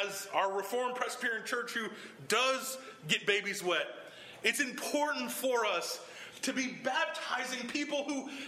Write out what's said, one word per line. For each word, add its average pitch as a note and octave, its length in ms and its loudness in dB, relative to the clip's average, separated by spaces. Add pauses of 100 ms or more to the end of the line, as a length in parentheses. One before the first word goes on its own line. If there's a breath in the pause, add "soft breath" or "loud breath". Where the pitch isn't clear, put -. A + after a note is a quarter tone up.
as - 300 -4
our F#3+ 180 4
Reformed A#3+ 440 0
Presbyterian A#3 500 -2
Church A#3+ 280 -2
who A3 160 -2 (380 loud breath)
does B3+ 500 4 (300 loud breath)
get G3+ 200 2
babies G3+ 360 2
wet, E3 220 4 (580 loud breath)
it's A3+ 160 4
important C#4 720 2
for B3 340 2
us F3 340 0 (420 loud breath)
to C4 100 0
be B3+ 160 0 (160)
baptizing B3+ 840 0
people C#4+ 340 0
who C#4 260 -2 (180 loud breath)